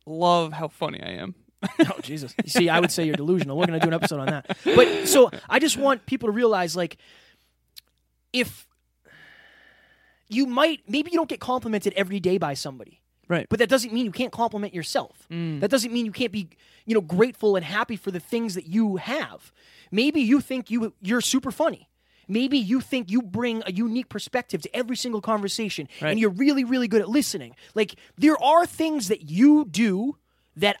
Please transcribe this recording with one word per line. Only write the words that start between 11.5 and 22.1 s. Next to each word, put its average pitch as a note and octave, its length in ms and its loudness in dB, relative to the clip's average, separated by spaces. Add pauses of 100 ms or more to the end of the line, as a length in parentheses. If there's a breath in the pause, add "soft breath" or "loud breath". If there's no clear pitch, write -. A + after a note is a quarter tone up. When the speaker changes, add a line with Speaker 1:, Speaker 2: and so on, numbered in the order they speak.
Speaker 2:
every G3 260 -2
day F#3 180 2
by D#3 160 -2
somebody. C3 480 -14 (280)
Speaker 1:
Right. E3+ 200 0
Speaker 2:
But A3 100 -2
that A#3 100 2
doesn't A#3+ 240 2
mean A#3+ 120 -2
you G3+ 60 -4
can't B3 220 -4
compliment G#3+ 400 -4
yourself. - 580 -6
Speaker 1:
Mm. E3 300 -6
Speaker 2:
That G3 100 0
doesn't A#3 220 0
mean A#3+ 120 -2
you G#3+ 60 -6
can't A3+ 200 -4
be, F#3+ 180 -6 (360 soft breath)
you A3 100 -2
know, G#3 60 4
grateful G3 540 2
and F3 80 0
happy G#3 320 -4
for G3 160 -8
the F3 80 -6
things A#3 360 -6
that E3 100 -8
you G3 320 0
have. E3 560 -8 (380 soft breath)
Maybe C#4+ 280 2
you B3+ 220 4
think - 300 -8
you, A3+ 300 -2
you're G#3+ 200 0
super - 300 0
funny. D4+ 360 -2 (400)